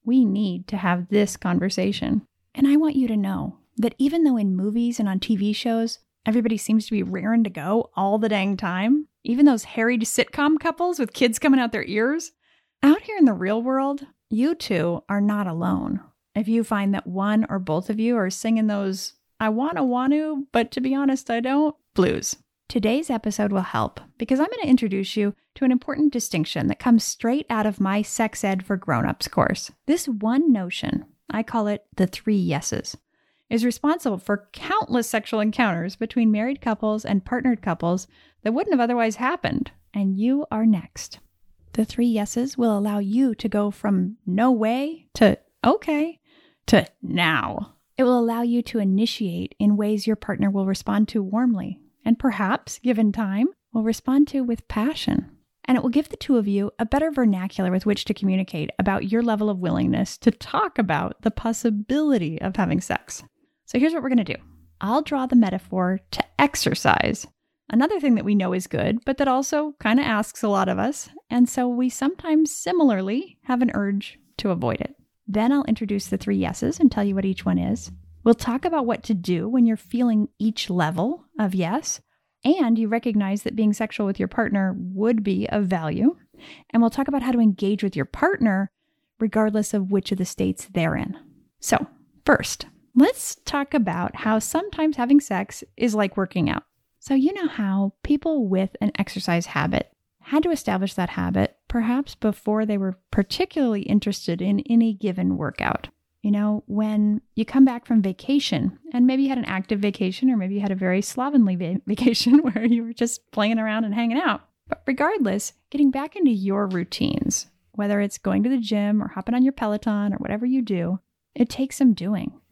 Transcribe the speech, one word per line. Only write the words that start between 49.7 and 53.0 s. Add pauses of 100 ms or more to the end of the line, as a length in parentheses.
ways
your
partner
will
respond
to
warmly (240)
and
perhaps,
given